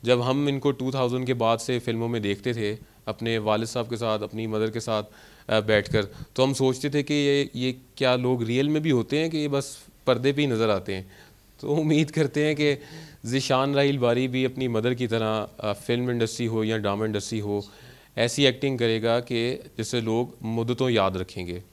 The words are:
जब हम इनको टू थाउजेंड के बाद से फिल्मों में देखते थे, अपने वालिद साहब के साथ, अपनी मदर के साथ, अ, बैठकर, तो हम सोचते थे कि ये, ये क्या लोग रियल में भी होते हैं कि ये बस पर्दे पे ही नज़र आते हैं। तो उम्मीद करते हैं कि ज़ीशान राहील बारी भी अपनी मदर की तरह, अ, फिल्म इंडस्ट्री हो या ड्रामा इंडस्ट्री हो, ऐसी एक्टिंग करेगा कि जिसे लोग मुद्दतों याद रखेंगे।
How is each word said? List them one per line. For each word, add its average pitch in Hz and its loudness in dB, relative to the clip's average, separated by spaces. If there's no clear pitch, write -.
जब 123 4
हम 139 0
इनको 139 0
टू 127 -4
थाउजेंड 127 -2
के 127 0
बाद 113 2
से 123 -2
फिल्मों 113 -2
में 117 -2
देखते 101 -2
थे, 107 -4
अपने 113 -2
वालिद 107 0
साहब 113 -6
के 117 -6
साथ, 110 -2
अपनी 113 -6
मदर 110 0
के 110 -6
साथ, 110 -2
अ, 110 4
बैठकर, 107 2
तो - -2
हम 135 2
सोचते 131 0
थे 143 0
कि 147 -2
ये, 143 2
ये 127 -2
क्या 127 4
लोग 123 0
रियल 127 2
में 156 2
भी 160 0
होते 135 2
हैं 160 0
कि 160 -4
ये 147 -2
बस 139 -4
पर्दे 127 2
पे 143 0
ही 147 4
नज़र 113 2
आते 98 0
हैं। 95 -8
तो - -6
उम्मीद 156 2
करते 147 0
हैं 151 2
कि 143 2
ज़ीशान 135 0
राहील 139 4
बारी 123 2
भी 127 0
अपनी 131 -2
मदर 117 2
की 123 -2
तरह, 110 0
अ, 104 -2
फिल्म 123 -2
इंडस्ट्री 117 -2
हो 110 0
या 110 0
ड्रामा 104 0
इंडस्ट्री 107 -4
हो, 101 -4
ऐसी 120 2
एक्टिंग 131 2
करेगा 113 2
कि 120 -4
जिसे 113 -2
लोग 113 -2
मुद्दतों 117 -2
याद 95 2
रखेंगे। 90 -8